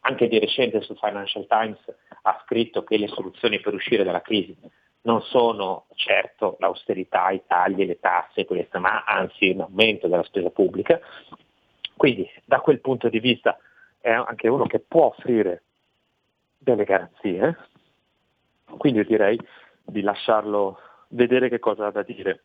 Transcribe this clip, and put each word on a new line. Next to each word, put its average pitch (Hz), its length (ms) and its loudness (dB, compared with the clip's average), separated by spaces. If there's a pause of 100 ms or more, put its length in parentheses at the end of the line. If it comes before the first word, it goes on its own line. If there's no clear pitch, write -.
Anche 131 260 0
di 107 120 2
recente 110 420 -2
sul 104 160 -16
Financial 101 500 -6
Times 110 320 -2 (440)
ha - 220 -2
scritto 113 380 -2
che 110 140 0
le 104 100 0
soluzioni 98 520 -4
per 101 140 -4
uscire 101 300 0
dalla 87 180 -2
crisi 98 340 -2 (460)
non 113 220 2
sono 107 640 0 (100)
certo - 640 0
l'austerità, 92 720 0
i 95 140 -4
tagli, 92 400 2
le 87 140 -4
tasse, 90 460 -2
questo, 90 340 -4
ma 95 260 0
anzi 95 440 0
un 92 120 -2
aumento 98 460 0
della 85 160 2
spesa 90 260 -4
pubblica. 92 500 0 (960)
Quindi 107 340 0 (160)
da 131 160 0
quel - 180 2
punto 120 300 -2
di 113 100 -2
vista 120 380 0 (420)
è 120 120 0
anche 117 360 -2
uno 135 180 2
che - 140 -2
può 160 280 2
offrire 101 560 -2 (960)
delle 117 280 0
garanzie, 95 720 -2 (1200)
quindi 123 220 2
io 104 60 2
direi 110 340 2 (440)
di 104 180 -6
lasciarlo 104 800 -2 (300)
vedere 123 400 2
che 117 100 -2
cosa 104 280 -2
ha 104 40 -4
da 104 120 -6
dire. 98 420 -6